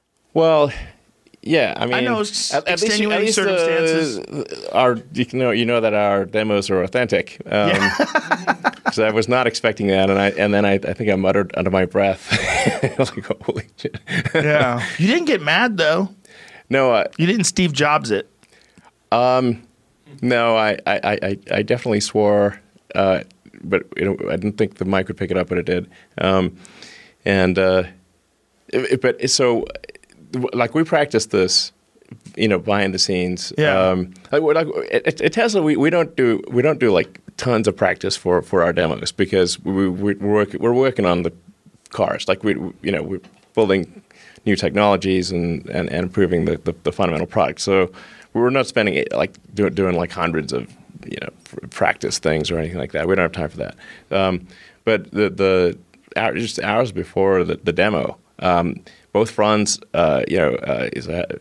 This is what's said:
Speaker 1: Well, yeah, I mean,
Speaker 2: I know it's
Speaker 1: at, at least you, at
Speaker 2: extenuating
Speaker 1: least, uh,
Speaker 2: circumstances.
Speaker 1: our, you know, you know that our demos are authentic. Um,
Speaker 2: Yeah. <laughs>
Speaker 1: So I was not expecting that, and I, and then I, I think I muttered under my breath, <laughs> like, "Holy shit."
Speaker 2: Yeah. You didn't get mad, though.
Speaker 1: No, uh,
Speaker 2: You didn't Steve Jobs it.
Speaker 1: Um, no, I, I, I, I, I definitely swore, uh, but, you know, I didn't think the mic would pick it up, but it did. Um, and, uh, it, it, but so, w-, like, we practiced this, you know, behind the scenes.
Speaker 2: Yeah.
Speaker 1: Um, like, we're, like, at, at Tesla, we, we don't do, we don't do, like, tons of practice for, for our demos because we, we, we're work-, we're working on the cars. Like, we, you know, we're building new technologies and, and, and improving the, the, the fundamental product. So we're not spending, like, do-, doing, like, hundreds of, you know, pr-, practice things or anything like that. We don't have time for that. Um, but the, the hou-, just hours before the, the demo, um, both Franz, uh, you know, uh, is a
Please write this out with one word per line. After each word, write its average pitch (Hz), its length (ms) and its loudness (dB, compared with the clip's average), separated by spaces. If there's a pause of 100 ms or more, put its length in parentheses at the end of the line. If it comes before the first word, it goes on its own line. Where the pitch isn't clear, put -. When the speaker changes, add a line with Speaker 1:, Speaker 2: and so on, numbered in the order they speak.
(320)
Speaker 1:
Well, 156 380 4 (720)
yeah, 139 340 2
I - 100 -4
mean, 247 80 -2
Speaker 2:
I 247 60 0
know 247 200 0
it's - 340 -4
Speaker 1:
at, 147 140 0
at 175 120 0
least 208 200 0
you, 208 100 0
at 190 120 0
Speaker 2:
extenuating 214 40 2
Speaker 1:
least, 214 140 0
uh, 165 640 2 (180)
Speaker 2:
circumstances. - 440 -10
Speaker 1:
our, 123 300 4 (140)
you 123 200 0
know, 127 180 0
you 113 160 2
know 120 140 2
that 110 120 2
our 101 320 2
demos 104 460 0
are 92 140 2
authentic. - 640 -2
Um, 104 240 0
Speaker 2:
Yeah. - 1080 0
<laughs> - 60 -20 (100)
Speaker 1:
So 110 100 2
I 110 60 2
was 110 180 0
not 123 180 2
expecting 110 420 0
that, 95 200 4
and 98 100 4
I, 98 120 4
and 104 240 0
then 101 100 4
I, 98 100 4
I 95 200 -2
think 107 160 -2
I 95 60 4
muttered 95 400 2
under 92 140 0
my 92 140 2
breath, 98 460 -2
<laughs> - 680 -2
like, - 440 -4
"Holy - 240 -6 (100)
shit." - 220 -10 (360)
Speaker 2:
Yeah. 135 500 2 (140)
You 160 100 2
didn't 330 180 2
get 220 160 0
mad, 196 340 2
though. 165 340 2 (600)
Speaker 1:
No, 131 220 4
uh, 104 120 4 (140)
Speaker 2:
You 160 80 2
didn't 202 180 2
Steve 175 280 0
Jobs 147 380 0
it. 101 200 -2 (800)
Speaker 1:
Um, 123 500 2 (600)
no, 117 340 2
I, 107 300 2
I, 101 80 2 (100)
I, 104 180 0
I, 98 160 -4 (140)
I 104 100 0
definitely 117 380 0
swore, 104 600 2 (340)
uh, 95 260 2 (420)
but, 90 200 0 (140)
you - 80 -2
know, 98 120 0 (140)
I 87 60 -2
didn't 104 220 -4
think 101 180 -2
the - 80 -6
mic 95 240 0
would - 80 -8
pick 92 140 -6
it 90 80 0
up, 90 100 -2
but 90 100 -2
it 87 80 -4
did. 90 220 -2 (300)
Um, 92 380 0 (680)
and, 92 340 2
uh, 92 260 2 (840)
it, 120 240 -2
it, 131 80 0
but 127 300 -2
so, 120 360 0 (640)
w-, 123 200 -4
like, 117 220 0
we 160 100 2
practiced 147 460 0
this, - 420 0 (640)
you 110 120 0
know, 98 100 2
behind 101 360 0
the 95 40 -6
scenes. 90 600 -2
Speaker 2:
Yeah. 147 200 2 (120)
Speaker 1:
Um, 92 240 -2 (180)
like, 151 100 2
we're, 151 120 2
like, 160 140 0 (240)
at, - 280 -2
at 165 120 0
Tesla, 220 300 0
we, 151 140 2
we 147 140 2
don't 170 260 0
do, 117 320 2
we 120 140 2
don't 147 180 2
do, 120 100 4
like, 85 300 0 (160)
tons 113 320 0
of 95 80 -2
practice 95 400 -2
for, 90 260 0
for 90 200 0
our 85 100 2
demos 82 400 -2
because 92 520 0
we, 95 240 0
we, 98 260 -2
we're 101 200 -2
work-, 104 200 0
we're 117 180 0
working 123 340 2
on 87 160 2
the 85 100 -2 (580)
cars. - 380 -2
Like, 95 160 0
we, 104 80 0 (300)
you - 100 -2
know, 76 100 -2
we're 90 180 -8 (340)
building 95 480 0 (440)
new 101 100 2
technologies 92 760 0
and, 85 360 -4
and, - 220 -4
and 87 140 -2
improving 90 400 0
the, 82 140 -2
the, 85 160 -6 (100)
the 90 80 0
fundamental 87 340 -2
product. 85 340 -2
So 95 300 0 (440)
we're 120 160 2
not 135 160 0
spending, 92 460 0
like, 73 200 -2 (220)
do-, 101 160 0
doing, 90 260 0
like, 85 160 -2
hundreds 82 400 -4
of, 62 180 -6 (360)
you - 160 -12
know, - 80 -12 (140)
pr-, - 240 -16
practice - 500 -4
things 78 320 -2
or 82 80 -2
anything 82 200 -6
like 65 140 -8
that. 80 160 -2
We 95 60 2
don't 95 80 2
have 85 100 0
time 78 160 -6
for - 100 -12
that. - 180 -10 (340)
Um, 95 360 -2 (380)
but 107 260 0
the, 101 200 0
the 92 480 2 (380)
hou-, 110 220 -2
just 113 220 -6
hours 110 320 0
before 95 500 0
the, 82 140 -2
the - 160 -4
demo, 87 440 0 (240)
um, 87 400 0 (320)
both 110 180 2
Franz, 107 480 2 (160)
uh, 78 340 2
you 82 80 -2
know, 73 200 2
uh, 60 360 -4
is - 160 -8
a 85 160 -4 (160)